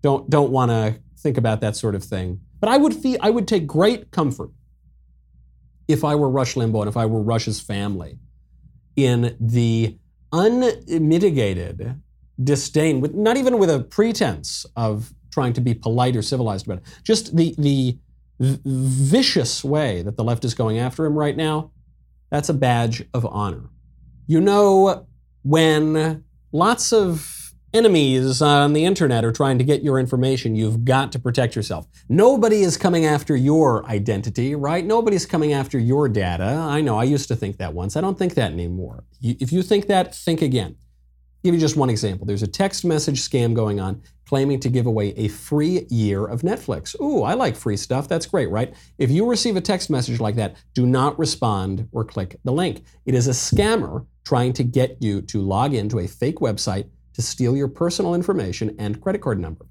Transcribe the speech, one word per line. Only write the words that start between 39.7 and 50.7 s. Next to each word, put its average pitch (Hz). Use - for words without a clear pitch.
that, 190
think 165
again. 123
I'll -
give -
you 165
just 151
one 135
example. 98
There's 101
a 101
text -
message 147
scam 120
going 107
on 95
claiming 139
to 135
give 120
away 107
a 104
free 151
year 104
of 117
Netflix. 127
Ooh, 277
I 131
like 233
free 107
stuff. 131
That's -
great, 123
right? 113
If 123
you 202
receive 233
a 185
text 180
message 123
like 107
that, 104